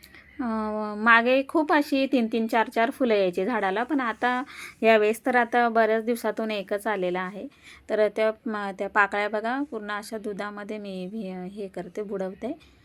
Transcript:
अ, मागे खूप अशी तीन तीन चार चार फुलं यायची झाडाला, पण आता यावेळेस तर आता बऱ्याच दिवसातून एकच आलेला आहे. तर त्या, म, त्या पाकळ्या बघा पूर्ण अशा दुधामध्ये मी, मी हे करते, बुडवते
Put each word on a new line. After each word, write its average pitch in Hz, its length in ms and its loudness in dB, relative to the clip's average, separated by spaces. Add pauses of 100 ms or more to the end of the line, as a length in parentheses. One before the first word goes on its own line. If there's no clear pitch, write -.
(400)
अ, 262 60 -4 (520)
मागे 233 500 6
खूप 311 260 2
अशी 285 340 2
तीन 247 200 2
तीन 226 200 -2
चार 220 220 2
चार 233 220 2
फुलं 240 220 2
यायची 190 320 2
झाडाला, 208 380 0
पण 277 160 -2
आता 247 440 -2 (380)
यावेळेस 220 440 4
तर 247 100 2
आता 240 340 4
बऱ्याच 220 360 4
दिवसातून 226 460 -2
एकच 202 360 -4
आलेला 180 340 -2
आहे. 190 260 -10 (420)
तर 214 260 2
त्या, 220 160 2 (140)
म, 208 340 -4
त्या 202 100 -4
पाकळ्या 208 400 2
बघा 226 420 -2
पूर्ण 208 200 -8
अशा 208 260 -8
दुधामध्ये 208 600 -8
मी, 190 360 -8
मी 185 340 -8
हे 202 200 -10
करते, 185 340 -10
बुडवते 202 580 -8 (260)